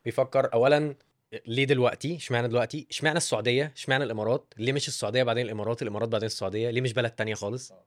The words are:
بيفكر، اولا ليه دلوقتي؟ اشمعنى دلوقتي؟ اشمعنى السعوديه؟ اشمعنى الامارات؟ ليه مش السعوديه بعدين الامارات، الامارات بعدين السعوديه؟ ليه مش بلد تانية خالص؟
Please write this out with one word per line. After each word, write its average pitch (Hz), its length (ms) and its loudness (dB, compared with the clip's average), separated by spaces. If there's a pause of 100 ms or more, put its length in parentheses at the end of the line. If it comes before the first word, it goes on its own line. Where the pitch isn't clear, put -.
بيفكر، 131 480 2
اولا 143 420 4 (520)
ليه 123 180 0
دلوقتي؟ 135 520 2
اشمعنى 123 320 -2
دلوقتي؟ 120 420 -2
اشمعنى 156 260 0
السعوديه؟ 123 600 0
اشمعنى 135 280 0
الامارات؟ 113 540 -2
ليه 120 140 0
مش 143 160 -2
السعوديه 120 340 0
بعدين 120 240 0
الامارات، 110 360 -4
الامارات 107 260 -2
بعدين 113 180 -2
السعوديه؟ 107 440 -4
ليه 117 100 -2
مش 127 120 -2
بلد 120 180 0
تانية 107 240 -4
خالص؟ 104 380 -8 (140)